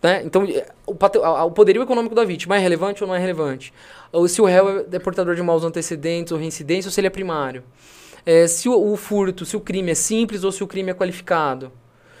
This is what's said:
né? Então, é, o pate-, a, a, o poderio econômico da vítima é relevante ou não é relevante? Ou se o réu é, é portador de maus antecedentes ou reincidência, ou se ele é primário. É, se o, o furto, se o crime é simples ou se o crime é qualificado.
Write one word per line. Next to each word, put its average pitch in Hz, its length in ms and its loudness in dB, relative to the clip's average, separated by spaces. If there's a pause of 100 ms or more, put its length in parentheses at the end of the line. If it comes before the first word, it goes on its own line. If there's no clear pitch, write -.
né? 175 220 2
Então, 185 200 0
é, - 220 -4 (200)
o - 80 -6
pate-, 196 240 2
a, - 80 2
a, 160 180 2
o 170 60 0
poderio 202 320 4
econômico 233 320 -2
da 233 100 2
vítima 180 320 -2
é - 20 2
relevante 190 460 0
ou 185 40 -4
não 185 60 -4
é 180 40 -2
relevante? 156 540 -4 (380)
Ou 170 160 2
se 175 140 -2
o 214 60 8
réu 196 340 4
é, - 100 -6
é 180 80 -4
portador 175 380 -2
de 175 60 -4
maus 165 200 2
antecedentes 165 720 -6
ou 160 60 -2
reincidência, 160 500 -4
ou 180 40 -8
se - 60 -2
ele 190 80 2
é 185 40 -2
primário. 151 520 -6 (640)
É, 170 220 8
se 165 220 -2
o, 214 240 4
o 208 40 0
furto, 196 480 -2
se 220 120 -6
o 208 40 -6
crime 185 320 -4
é - 20 0
simples 214 500 0
ou 196 80 0
se 190 100 -10
o 196 40 -2
crime 185 240 -6
é 180 40 -6
qualificado. 160 800 -2 (480)